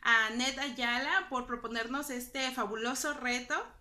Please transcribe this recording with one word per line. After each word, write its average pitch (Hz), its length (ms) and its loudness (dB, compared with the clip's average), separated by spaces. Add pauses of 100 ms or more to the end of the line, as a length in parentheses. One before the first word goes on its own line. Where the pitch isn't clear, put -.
a 226 240 6
Anet 247 320 0
Ayala 269 680 0
por 247 180 -2
proponernos 240 640 -2
este 254 420 -2
fabuloso 247 640 -2
reto. 247 400 -2 (260)